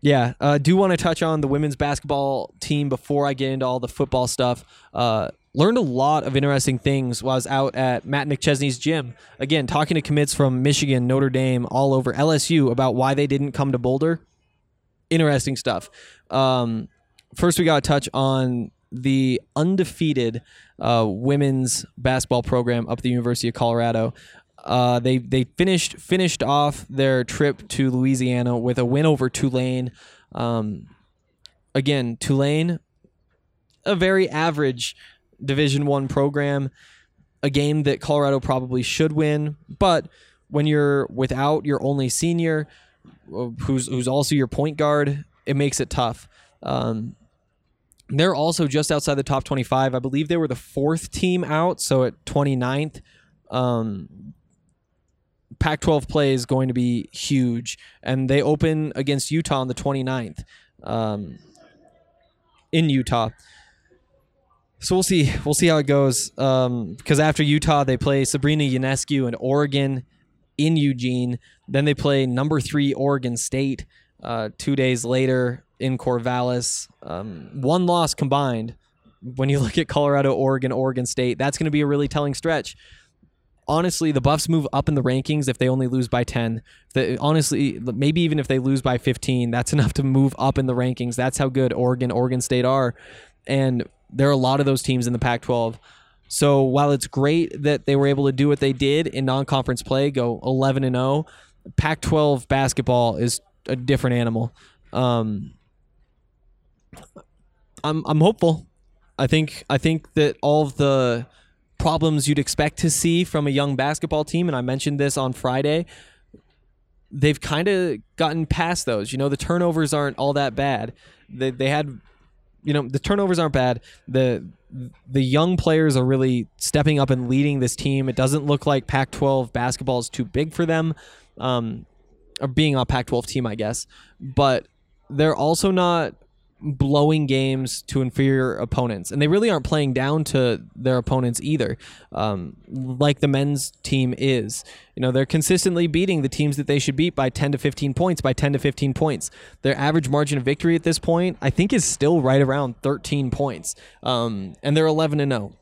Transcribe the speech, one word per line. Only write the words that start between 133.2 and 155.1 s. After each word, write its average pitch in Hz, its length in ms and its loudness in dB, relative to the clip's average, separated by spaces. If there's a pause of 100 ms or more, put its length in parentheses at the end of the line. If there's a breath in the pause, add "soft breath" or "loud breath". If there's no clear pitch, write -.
team, 127 200 -4
I 107 100 -6
guess. 113 300 -6 (320 soft breath)
But 135 500 0 (420)
they're 151 260 2
also 165 340 0
not 175 440 2 (520)
blowing 147 600 2
games 135 560 0
to - 180 -2
inferior 131 560 2
opponents, 110 540 -4
and 139 100 -2
they 147 80 2
really 208 220 4
aren't 151 160 0
playing 147 260 0
down 139 320 0
to 123 380 0 (120)
their 127 220 0
opponents 123 460 0
either, 147 340 -2 (360 loud breath)
um, 95 440 -4 (120)
like 131 520 -2
the 147 80 2
men's 139 420 0 (120)
team 127 340 0
is. 120 480 -2 (320 loud breath)
You 123 60 -4
know, 127 80 2
they're 131 160 2
consistently 175 600 2
beating 165 360 0
the 135 60 0
teams 143 280 0
that 139 100 -4
they 143 120 2
should 135 180 -2
beat 165 180 2
by 135 140 0
ten 143 240 -2
to 143 60 -2
fifteen 143 340 -2
points, 175 300 0
by 135 100 2
ten 143 220 0
to 139 40 0
fifteen 139 360 0
points. - 360 -2 (300 loud breath)
Their 135 160 0
average 139 320 0
margin 143 300 0
of 123 60 -4
victory 147 300 2
at 165 100 -2
this 165 140 0
point, 175 440 0
I 139 80 2
think, 190 240 2
is 202 100 2
still 151 380 2
right 131 180 4
around 135 400 0
thirteen 139 500 -2
points, 117 440 -4 (280 loud breath)
um, 113 600 -4
and 143 120 0
they're 160 120 4
eleven 151 340 0